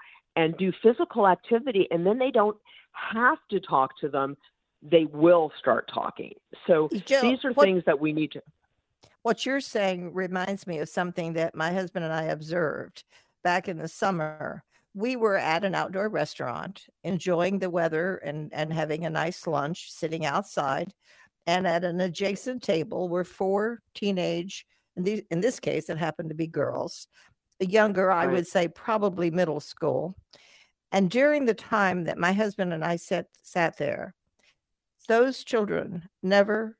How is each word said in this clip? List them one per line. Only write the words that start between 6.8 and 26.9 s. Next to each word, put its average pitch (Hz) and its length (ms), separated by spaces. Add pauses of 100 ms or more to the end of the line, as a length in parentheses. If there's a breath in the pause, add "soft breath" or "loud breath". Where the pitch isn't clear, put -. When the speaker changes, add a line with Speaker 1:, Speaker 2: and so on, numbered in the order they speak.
Speaker 2:
Jill, 269 180
Speaker 1:
these 247 200
are 269 100
Speaker 2:
what 285 120
Speaker 1:
things 185 200
that 151 140
we 151 140
need 151 180
to 143 100 (840 soft breath)
Speaker 2:
What 226 220
you're 269 140
saying 185 540
reminds 185 540
me 165 120
of 151 100
something 175 440
that 165 220
my 160 180
husband 185 320
and 160 80
I 160 100
observed 156 800 (400 soft breath)
back 180 240
in 180 100
the 160 100
summer. 156 760 (300)
We 240 220
were 220 220
at 165 280
an 185 100
outdoor 190 340
restaurant, 147 760 (180)
enjoying 180 560
the 180 100
weather 165 480
and, - 360
and 156 180
having 156 340
a 160 40
nice 160 360
lunch, 147 460
sitting 160 340
outside. 156 680 (540 soft breath)
And 180 200
at 170 160
an 175 180
adjacent 196 600
table 175 460
were 175 140
four 202 580 (120)
teenage, 180 720 (300)
in, 180 80
the, 208 280
in 165 100
this 247 180
case, - 300
it 170 80
happened 160 320
to 156 60
be 160 120
girls, - 600 (520 soft breath)